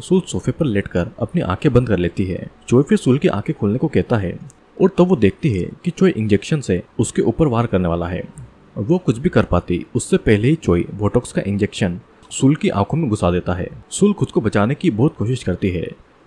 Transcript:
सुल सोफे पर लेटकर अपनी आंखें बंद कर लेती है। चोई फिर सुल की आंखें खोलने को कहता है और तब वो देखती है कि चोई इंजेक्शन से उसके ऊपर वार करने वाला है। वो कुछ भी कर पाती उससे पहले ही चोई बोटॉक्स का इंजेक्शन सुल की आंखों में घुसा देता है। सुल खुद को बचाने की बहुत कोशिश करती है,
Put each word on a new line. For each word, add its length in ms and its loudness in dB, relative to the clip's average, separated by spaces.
सुल 220 0
सोफे 300 -6
पर 140 -2
लेटकर 420 -2
अपनी 220 -4
आंखें 300 0
बंद 160 4
कर 100 2
लेती 260 -2
है। 220 -6
चोई 140 6
फिर 160 2
सुल 200 2
की 100 2
आंखें 260 -4
खोलने 240 0
को 100 -2
कहता 280 0
है 160 -2
और 180 4
तब 100 6
वो 80 2
देखती 340 2
है 180 -2
कि 60 -4
चोई 220 2
इंजेक्शन 480 0
से 220 -2
उसके 240 0
ऊपर 240 2
वार 200 0
करने 220 0
वाला 200 -2
है। 140 -6
वो 220 0
कुछ 200 -2
भी 100 0
कर 160 2
पाती 400 -2
उससे 240 -2
पहले 300 2
ही 80 4
चोई 380 0
बोटॉक्स 380 -2
का 120 -4
इंजेक्शन 540 -2
सुल 260 2
की 140 -2
आंखों 280 0
में 100 0
घुसा 220 2
देता 240 -2
है। 140 -6
सुल 220 2
खुद 180 -2
को 100 -2
बचाने 340 0
की 180 -2
बहुत 240 2
कोशिश 280 -4
करती 260 -2
है, 200 -6